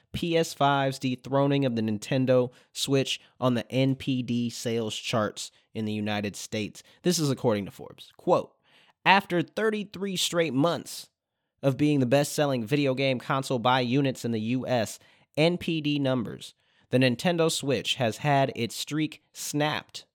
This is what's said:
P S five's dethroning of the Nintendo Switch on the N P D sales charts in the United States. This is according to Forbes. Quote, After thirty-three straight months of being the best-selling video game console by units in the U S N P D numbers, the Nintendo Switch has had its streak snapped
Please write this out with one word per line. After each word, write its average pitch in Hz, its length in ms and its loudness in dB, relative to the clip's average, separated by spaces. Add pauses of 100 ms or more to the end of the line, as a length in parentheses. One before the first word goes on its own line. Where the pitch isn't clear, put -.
(120)
P 170 240 -2
S 165 180 0
five's 139 440 2
dethroning 139 680 0
of 117 100 0
the 110 60 0
Nintendo 127 680 2 (200)
Switch - 480 0 (180)
on 127 140 2
the 117 180 -2
N 131 260 2
P 131 260 -2
D 120 260 -2
sales 113 480 -4
charts - 540 -2 (240)
in 110 100 -4
the 107 80 -4
United 104 440 -4
States. - 460 -8 (200)
This 170 160 2
is 147 120 2
according 107 360 0
to - 40 -12
Forbes. - 460 -20
Quote, - 380 0 (500)
After 180 380 4
thirty-three 202 720 -4
straight 165 360 0
months 143 560 -2 (540)
of 135 140 2
being 147 240 4
the 127 60 4
best-selling 139 580 2
video 135 300 2
game 131 240 0
console 135 400 -2
by 123 220 4
units 131 440 0
in 117 80 -2
the 110 80 0
U 117 260 -2
S 113 320 -2 (380)
N 170 220 2
P 160 220 -4
D 147 180 0
numbers, 127 560 -2 (360)
the 127 80 4
Nintendo 160 520 2
Switch 135 440 -2
has 117 240 0
had 139 360 2
its 117 220 -4
streak 151 460 -6 (100)
snapped - 720 -4 (100)